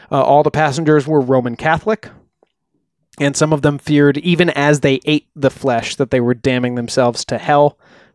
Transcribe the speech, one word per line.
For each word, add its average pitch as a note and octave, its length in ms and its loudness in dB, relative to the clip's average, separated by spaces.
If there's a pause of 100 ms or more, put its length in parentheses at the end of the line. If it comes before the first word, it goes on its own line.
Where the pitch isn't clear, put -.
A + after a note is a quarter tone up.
(100)
Uh, C3+ 120 0
all C#3+ 200 4
the D3+ 80 -2
passengers D3+ 560 0
were D#3 140 2
Roman B2 360 0
Catholic, E3 520 -2 (1120)
and C#3+ 180 -2
some D#3 160 0
of C#3+ 100 0
them D3 160 0
feared, C#3+ 400 2
even F3 320 0
as C#3+ 300 0
they C3+ 240 0
ate D3+ 300 -2
the C3+ 160 -2
flesh, A#2+ 460 -4
that C3+ 140 -4
they B2+ 100 0
were A#2+ 140 0
damning B2 420 -2
themselves A#2+ 500 -2
to - 120 -6
hell D3 400 2 (360)